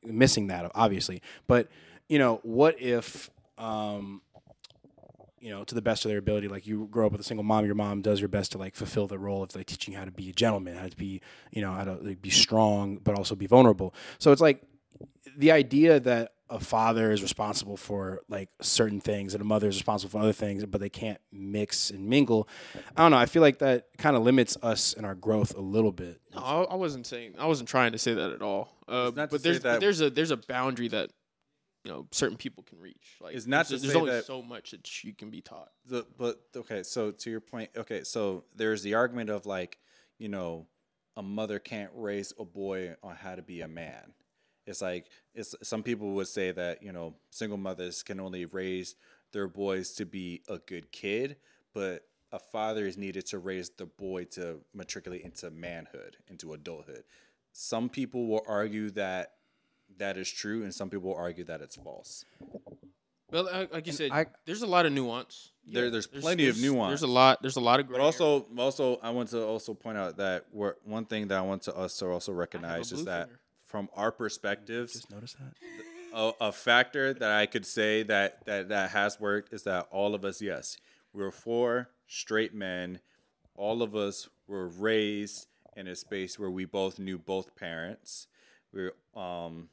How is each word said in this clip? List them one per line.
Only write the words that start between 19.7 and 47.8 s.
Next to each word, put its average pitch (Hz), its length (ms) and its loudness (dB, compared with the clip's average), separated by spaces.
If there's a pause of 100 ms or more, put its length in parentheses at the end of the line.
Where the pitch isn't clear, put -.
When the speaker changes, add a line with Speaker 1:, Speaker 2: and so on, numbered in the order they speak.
Speaker 1:
responsible 95 340 -2
for 107 80 -2
other 110 140 6
things, 104 320 -4
but 98 140 -4
they 101 100 -4
can't 107 300 -6 (120)
mix 101 580 -2
and 98 180 -6
mingle. 117 400 6 (480)
I 156 60 4
don't 165 100 12
know. 135 60 10
I 120 80 8
feel 165 160 4
like 143 180 10
that 131 280 4 (100)
kinda 143 220 4
limits 123 420 6
us 113 320 2
in 110 120 -8
our 98 100 -6
growth 104 420 2
a 98 40 -8
little 104 300 2
bit. 87 300 -10 (120)
Speaker 2:
No, - 80 -10
I, 147 220 2
I 180 120 -2
wasn't 147 320 -4
saying, 117 320 -10
I 147 80 0
wasn't 139 200 2
trying 123 260 6
to 110 40 -4
say 117 160 2
that 87 180 0
at 58 120 -8
all. - 340 -4 (100)
Uh, 123 200 0
Speaker 3:
It's 120 100 -4
not 147 120 -4
to 143 40 -2
Speaker 2:
but 147 80 -2
Speaker 3:
say 160 80 4
Speaker 2:
there's, 160 140 4
but 123 80 4
Speaker 3:
that 117 80 4
Speaker 2:
there's 190 220 2
a, 147 100 4
there's 156 200 2
a 131 60 2
boundary 127 520 -2
that, 104 200 -2 (760)
you 101 80 -12
know, 71 200 -12
certain 117 260 0
people - 260 -12
can - 160 -20
reach. - 400 -20
Like, 85 160 -14
Speaker 3:
It's 117 120 -10
not 147 200 2
Speaker 2:
there's, 131 140 -4
Speaker 3:
to 135 60 -2
Speaker 2:
there's 139 60 2
Speaker 3:
say 165 60 6
Speaker 2:
only 147 120 2
Speaker 3:
that 117 140 -2
Speaker 2:
so 131 180 -12
much 120 280 -16
that - 320 -14
you 104 120 -14
can 107 160 -16
be - 100 -16
taught. - 300 -20 (160)
Speaker 3:
The, 123 180 -6 (120)
but, 120 240 -4 (140)
okay, 110 280 -8
so 107 280 -4
to - 200 -12
your 110 100 -8
point, 110 340 -12
okay, 110 280 -8
so 98 400 -4 (120)
there's 110 280 -2
the 101 100 -2
argument 117 380 0
of, 101 160 -6
like, 92 320 -6 (400)
you 110 100 -10
know, 85 380 -8 (500)
a 104 60 -10
mother 104 340 -6
can't 101 380 -12
raise 101 440 -6
a 107 60 -12
boy 92 560 -8
on 90 140 -16
how 92 200 -14
to 90 60 -14
be 85 200 -14
a 80 60 -10
man. 76 460 -16 (540)
It's 104 140 -12
like, 90 240 -6 (300)
it's, 110 260 -12
some 110 220 -6
people 107 300 -4
would 98 140 -2
say 92 240 -2
that, 87 300 -6
you 101 100 -16
know, 85 220 -10 (160)
single 104 300 -8
mothers 90 420 -8